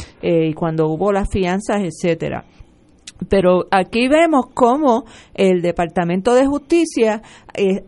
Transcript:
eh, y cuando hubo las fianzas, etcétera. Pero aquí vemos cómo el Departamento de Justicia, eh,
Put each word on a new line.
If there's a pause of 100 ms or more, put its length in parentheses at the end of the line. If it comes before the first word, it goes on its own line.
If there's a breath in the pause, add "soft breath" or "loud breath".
(200 loud breath)
eh,
y
cuando
hubo
las
fianzas,
etcétera. (840 soft breath)
Pero
aquí
vemos
cómo (320 loud breath)
el
Departamento
de
Justicia, (320 loud breath)
eh,